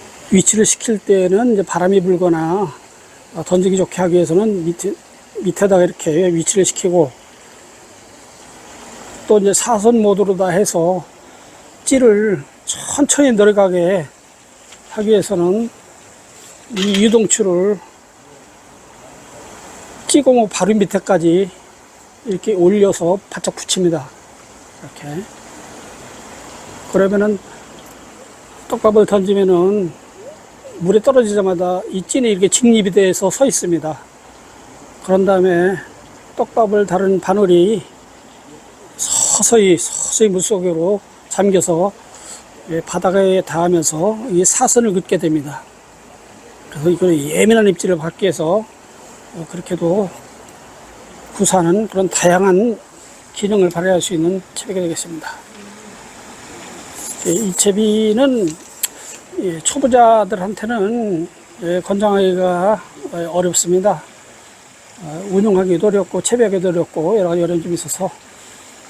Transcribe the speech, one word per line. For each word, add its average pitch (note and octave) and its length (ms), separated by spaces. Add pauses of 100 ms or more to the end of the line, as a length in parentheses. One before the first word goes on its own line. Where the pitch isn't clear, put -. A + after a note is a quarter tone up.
(320)
위치를 G#3 340
시킬 - 320
때는 G3 560
이제 G3 80
바람이 F#3 400
불거나, F3 720 (640)
어, E3+ 80
던지기 F#3 340
좋게 F3+ 260
하기 F3 120
위해서는 F3 500
밑에, F3+ 280 (480)
밑에다가 F#3 420
이렇게 F3 500
위치를 E3+ 320
시키고, F3 460 (2250)
또 G#3+ 120
이제 G3 140
사선 A3+ 480
모드로 G3 360
다 F#3 100
해서 F3+ 560 (800)
찌를 G#3+ 600 (220)
천천히 - 680
내려가게 G3 760 (840)
하기 G#3+ 180
위해서는 G3+ 600 (1080)
이 G3 260
유동추를 G3+ 760 (2250)
찌고무 B3+ 420
바로 F#3 260
밑에까지 F#3 720 (760)
이렇게 G#3+ 280
올려서 F#3 640 (100)
바짝 - 260
붙입니다. E3 520 (760)
이렇게. D3+ 420 (1700)
그러면은 G3 480 (1300)
떡밥을 A3 400
던지면은 F#3+ 840 (880)
물에 G3 200
떨어지자마자 G3 920
이 F#3+ 120
찐이 A#3+ 280
이렇게 G3 180
직립이 A3 440
돼서 F#3+ 380
서 C4+ 160
있습니다. D#3 540 (1040)
그런 F#3+ 220
다음에 F#3 520 (580)
떡밥을 G#3 500
다른 F#3 340
바늘이 F#3 640 (1120)
서서히, - 800
서서히 - 520
물속으로 F3+ 720 (300)
잠겨서, F#3+ 640 (800)
예, E3 120
바닥에 F#3+ 600
닿으면서 E3+ 760 (120)
이 F3+ 160
사선을 A#3+ 480
긋게 F#3 240
됩니다. D#3 460 (1080)
그래서 D#3 200
이거는 F3 280
예민한 G3+ 500
입질을 F#3 300
받기 E3 260
위해서, F#3 420 (720)
어, E3 160
그렇게도 F3 580 (1300)
구사하는 F#3+ 520
그런 F#3+ 220
다양한 F#3+ 720 (540)
기능을 G3 360
발휘할 E3+ 320
수 - 120
있는 F3 280 (120)
채비가 F#3+ 280
되겠습니다. E3 500 (2000)
예, F3 40
이 F#3+ 220
채비는, G#3+ 920 (920)
예, F3 220
초보자들한테는, A3 1700 (360)
예, F3 180
권장하기가, G3 1000 (300)
예, E3+ 120
어렵습니다. F3 800 (960)
어, E3 300
운용하기도 F#3+ 560
어렵고 F#3+ 340
채비하기도 G3 480
어렵고 E3+ 480
여러 F3+ 120
가지 F3 120
어려움이 E3+ 220
좀 F3 100
있어서, E3 380 (800)